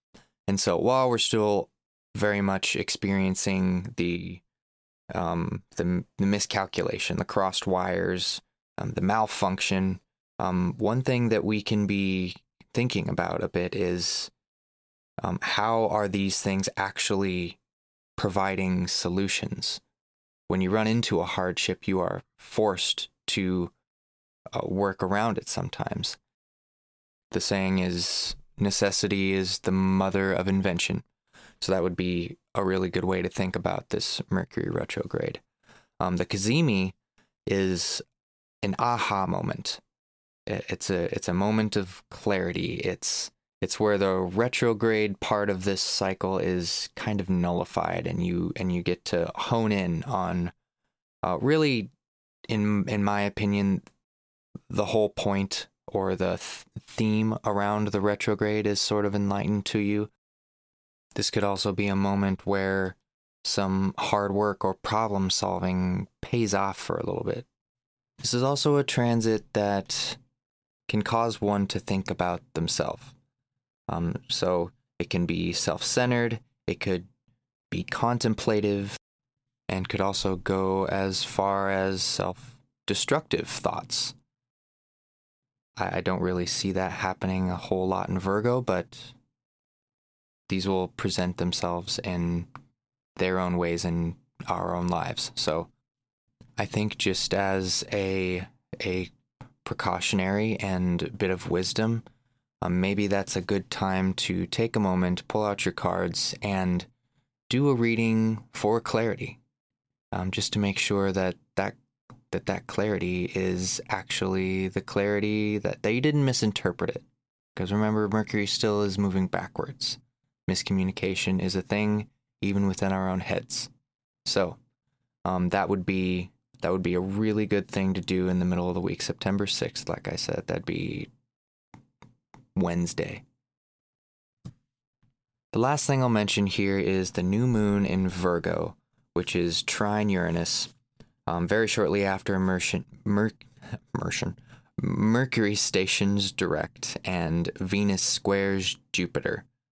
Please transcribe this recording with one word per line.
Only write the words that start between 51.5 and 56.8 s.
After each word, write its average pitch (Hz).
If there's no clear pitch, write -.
in, 104
in 104
my 101
opinion, 101
the -
whole 104
point -
or 95
the 90
th-, -